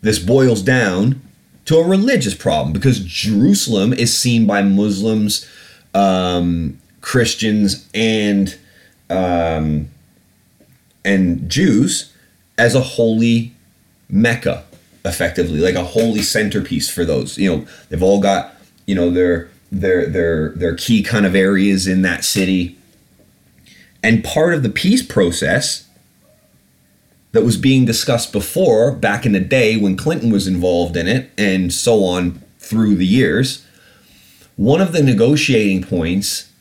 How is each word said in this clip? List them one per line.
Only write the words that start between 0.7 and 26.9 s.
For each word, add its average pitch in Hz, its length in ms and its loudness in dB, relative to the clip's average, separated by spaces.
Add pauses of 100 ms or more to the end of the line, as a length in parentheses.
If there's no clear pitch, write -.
to 160 100 2
a 165 100 4
religious 190 480 0
problem 78 380 -2
because 104 280 0
Jerusalem 107 920 0
is 117 240 -2
seen 117 300 2
by 101 160 0
Muslims, 104 840 0 (460)
um, 90 840 0 (240)
Christians, 107 920 -2
and, 104 640 0 (540)
um, 82 800 -2 (1120)
and 92 460 0
Jews 143 600 0 (460)
as 117 180 2
a 135 60 4
holy 117 720 0 (560)
Mecca, 113 560 0 (400)
effectively, 85 540 -2
like 90 160 2
a 90 100 -2
holy 113 380 0
centerpiece 104 680 -2
for 87 160 -4
those. 76 320 -2
You 92 180 2
know, 73 120 -6 (220)
they've 80 140 -4
all 98 180 4
got, 98 340 0 (320)
you 101 80 0
know, 87 160 0
their, 87 400 0 (200)
their, 92 360 0
their, 82 440 -2
their 82 240 -4
key 110 280 0
kind 104 240 0
of 92 80 0
areas 95 520 2
in 95 160 2
that 87 220 -2
city. 92 520 -2 (1300)
And 113 200 4
part 170 320 0
of 147 80 -2
the 120 60 0
peace 214 340 0
process 90 840 -2 (1400)